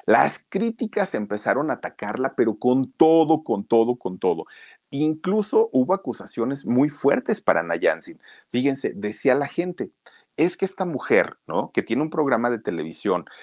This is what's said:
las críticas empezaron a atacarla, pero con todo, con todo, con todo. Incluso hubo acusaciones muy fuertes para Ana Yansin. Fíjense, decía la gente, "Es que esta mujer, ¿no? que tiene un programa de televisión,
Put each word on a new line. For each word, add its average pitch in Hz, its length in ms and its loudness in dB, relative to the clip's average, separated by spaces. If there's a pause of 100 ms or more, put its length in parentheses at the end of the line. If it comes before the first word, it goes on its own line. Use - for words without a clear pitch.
las - 420 0
críticas 214 680 -4
empezaron 107 560 -2
a 120 40 -2
atacarla, 113 600 -6
pero 113 200 2
con 127 360 0
todo, 160 520 4
con 104 200 -2
todo, 117 320 2
con 92 240 -8
todo. 85 260 -2 (460)
Incluso 185 800 0
hubo 131 220 2
acusaciones 127 720 -6
muy 127 240 2
fuertes 143 520 0
para 82 200 2
Ana 85 160 -4
Yansin. 82 420 -2 (320)
Fíjense, 131 440 -2
decía 107 380 0
la 139 140 0
gente, 180 420 -6 (480)
"Es 170 180 0
que 190 100 -2
esta 190 200 -6
mujer, 123 520 0 (100)
¿no? 87 240 -2
que 120 100 0
tiene 120 220 -2
un 160 80 -4
programa 127 380 0
de 120 100 -2
televisión, 82 640 -4 (180)